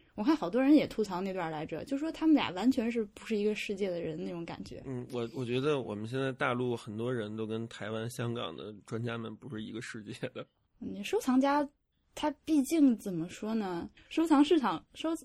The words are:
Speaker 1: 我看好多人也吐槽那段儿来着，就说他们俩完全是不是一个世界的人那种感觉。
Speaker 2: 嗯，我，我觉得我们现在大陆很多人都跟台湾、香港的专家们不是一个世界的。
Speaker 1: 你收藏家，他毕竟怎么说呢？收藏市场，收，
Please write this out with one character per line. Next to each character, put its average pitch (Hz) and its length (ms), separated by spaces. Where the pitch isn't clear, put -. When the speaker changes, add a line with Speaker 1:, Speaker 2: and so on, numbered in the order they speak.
Speaker 1:
我 202 100
看 302 100
好 170 140
多 226 140
人 277 120
也 220 120
吐 - 180
槽 185 160
那 190 140
段 180 120
儿 160 40
来 156 160
着， - 180
就 277 140
说 320 120
他 320 160
们 320 80
俩 196 180
完 196 200
全 233 180
是 233 140
不 - 220
是 226 100
一 208 80
个 214 100
世 208 220
界 190 140
的 170 100
人 170 240
那 196 60
种 170 160
感 175 180
觉。 - 220
Speaker 2:
嗯， 123 260
我， 120 220
我 131 100
觉 120 160
得 143 220
我 107 120
们 107 140
现 127 100
在 135 140
大 131 220
陆 123 200
很 110 220
多 117 160
人 107 240
都 110 100
跟 113 220
台 104 220
湾、 113 180
香 120 240
港 117 240
的 98 160
专 117 160
家 117 160
们 113 180
不 117 180
是 110 80
一 107 80
个 107 120
世 110 200
界 110 120
的。 113 160
Speaker 1:
你 196 240
收 392 180
藏 262 180
家， 285 300
他 302 160
毕 311 180
竟 277 340
怎 196 160
么 160 160
说 214 260
呢？ 185 360
收 320 160
藏 302 180
市 320 160
场， 196 240
收， - 160